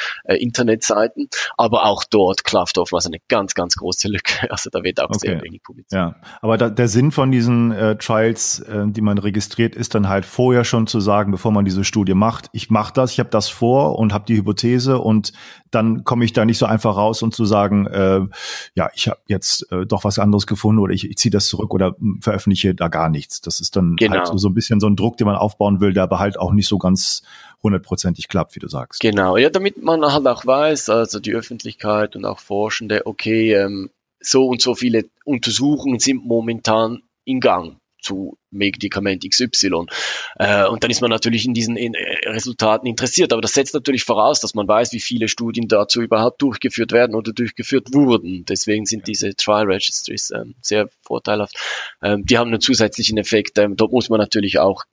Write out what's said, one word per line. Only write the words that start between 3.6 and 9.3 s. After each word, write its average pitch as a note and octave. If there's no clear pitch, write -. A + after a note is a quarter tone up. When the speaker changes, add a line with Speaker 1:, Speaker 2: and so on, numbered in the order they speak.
Speaker 1:
große -
Lücke. -
<laughs> G#2
Also -
da G2+
wird -
auch -
sehr F#2
Speaker 2:
Okay. D2+
Speaker 1:
wenig -
publiziert. -
Speaker 2:
Ja, E2+
aber A2+
da, A2+
der A#2+
Sinn B2
von C3
diesen, A#2+
äh, G#2+
Trials, A2+
äh, G#2+
die G#2
man G#2
registriert, G#2